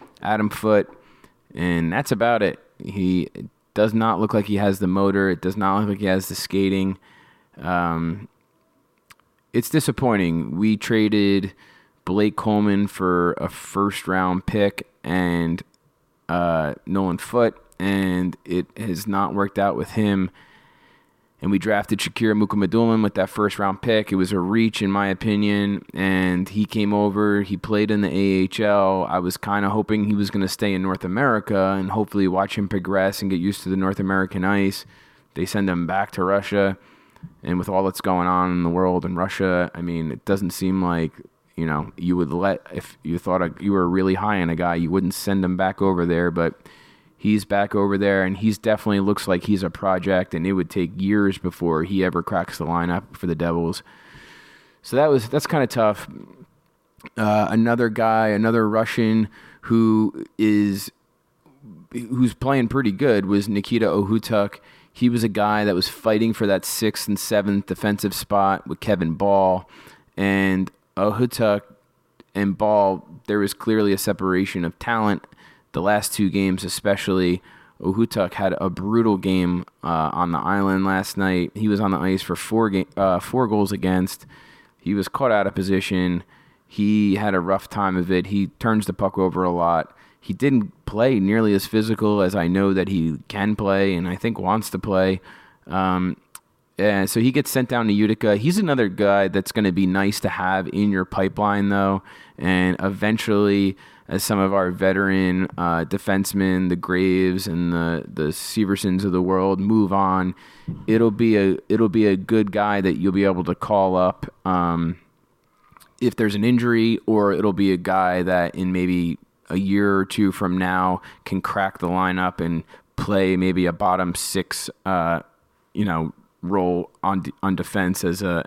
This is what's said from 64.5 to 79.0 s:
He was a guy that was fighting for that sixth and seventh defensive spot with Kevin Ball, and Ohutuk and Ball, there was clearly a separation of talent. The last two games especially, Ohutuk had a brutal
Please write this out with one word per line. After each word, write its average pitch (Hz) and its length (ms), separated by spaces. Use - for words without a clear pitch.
He 123 160
was 117 160
a 117 40
guy 104 360
that 101 100
was 92 140
fighting 110 460
for 110 120
that 95 200
sixth - 420
and 101 100
seventh 101 460
defensive 104 480
spot 98 540
with - 140
Kevin 87 340
Ball, 95 520
and 95 560
Ohutuk 107 640
and 98 240
Ball, 101 500
there 104 100
was 101 160
clearly 107 400
a 95 40
separation 95 640
of 82 160
talent. 110 480
The 80 100
last 104 300
two 98 180
games 95 320
especially, 92 800
Ohutuk 98 540
had 95 260
a 92 100
brutal 107 460